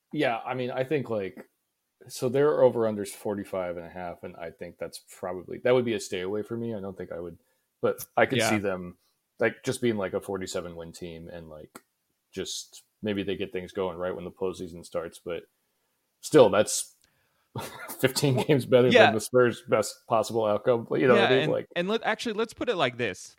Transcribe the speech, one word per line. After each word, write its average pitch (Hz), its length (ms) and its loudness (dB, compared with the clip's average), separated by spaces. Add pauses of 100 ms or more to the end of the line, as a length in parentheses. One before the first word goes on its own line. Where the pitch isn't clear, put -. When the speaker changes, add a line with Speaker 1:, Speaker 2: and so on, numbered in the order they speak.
(120)
Speaker 1:
Yeah, 135 340 0
I 123 80 -6
mean, 127 160 -4
I 131 140 -2
think, 131 260 -2
like, 98 380 -6 (600)
so 131 200 -4
their 143 340 4
over-under's 110 500 2
forty-five 95 640 -6
and 85 80 -10
a 82 60 -14
half, 87 320 -12
and 90 140 -12
I 82 140 -12
think 87 280 -16
that's - 220 -12 (180)
probably, 90 460 -8
that 123 100 6
would 127 100 4
be 117 100 -2
a 101 60 -4
stay 95 200 -6
away 101 220 -4
for 117 140 -8
me. 117 180 -6
I 101 60 -8
don't 95 160 -10
think 90 160 -12
I 85 80 -10
would, 85 160 -12 (460)
but 107 220 -2 (120)
I 120 100 6
could 127 120 0
Speaker 2:
Yeah. 110 120 4
Speaker 1:
see 110 80 2
them, 92 380 -6 (420)
like, 117 260 0
just - 180 -4
being, 117 160 0
like, 92 160 -4
a 98 60 -2
forty-seven 92 560 -8
win 82 160 -14
team 82 360 -14
and, 85 220 -16
like, 78 320 -20 (520)
just - 480 -10 (200)
maybe 101 200 -4
they 95 140 -4
get 95 160 -8
things 92 200 -8
going 92 240 -4
right 90 180 -4
when 87 100 -10
the 87 60 -10
postseason 87 540 -8
starts, 85 400 -10
but 85 180 -8 (800)
still, 131 300 8
that's - 440 0 (640)
<laughs> - 40 -6 (400)
fifteen 135 360 2
Speaker 2:
Well, - 100 0
Speaker 1:
games 123 200 2
better 123 220 6
Speaker 2:
yeah. 214 180 8
Speaker 1:
than 143 80 4
the 110 60 0
Spurs' 123 480 2
best 110 260 2 (140)
possible 110 360 2
outcome. 107 480 2
You - 160 2
know 123 60 8
Speaker 2:
Yeah, - 80 6
Speaker 1:
what 175 80 4
I 131 40 6
mean? 135 100 4
Speaker 2:
and, - 80 0
Speaker 1:
Like, 113 240 -4
Speaker 2:
and 175 120 -2
let, 220 160 -2
actually, 220 300 -2
let's 220 200 -4
put 311 140 -6
it 226 80 -2
like 127 220 0
this. 107 400 -6